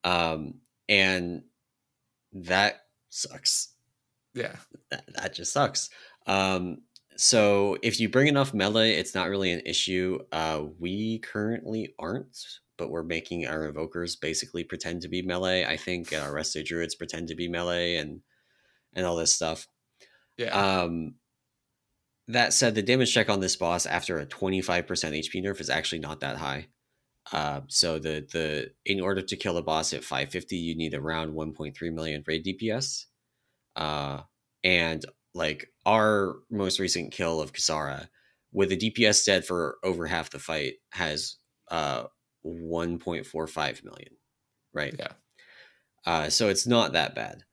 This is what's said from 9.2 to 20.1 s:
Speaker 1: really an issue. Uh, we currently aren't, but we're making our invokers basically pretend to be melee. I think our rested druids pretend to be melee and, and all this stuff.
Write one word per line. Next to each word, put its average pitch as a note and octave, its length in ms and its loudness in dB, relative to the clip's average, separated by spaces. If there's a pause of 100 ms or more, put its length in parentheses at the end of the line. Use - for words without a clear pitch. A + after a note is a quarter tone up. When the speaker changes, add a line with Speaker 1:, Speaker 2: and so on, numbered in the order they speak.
Speaker 1:
really F#2+ 220 2
an F2 160 0
issue. F#2 540 0 (100)
Uh, D#2 340 0 (140)
we G#2 400 -2
currently A2 800 -4
aren't, - 640 -8 (160)
but E2+ 140 -6
we're D#2+ 120 -4
making E2 440 -4
our D#2 200 -2
invokers D#2 500 -6
basically D#2+ 480 -4
pretend F2 380 -8
to D#2 60 -10
be F2+ 140 -2
melee. F#2 420 2
I D#2 120 -2
think F2 360 -4
our C#2+ 200 -2
rested D#2 340 -4
druids E2+ 280 -2
pretend E2+ 340 -8
to D#2+ 60 -8
be F2 140 -4
melee F2 480 0
and, D2+ 240 -6 (720)
and F#2 140 -2
all E2+ 100 2
this E2 180 2
stuff. D#2+ 320 -2 (680)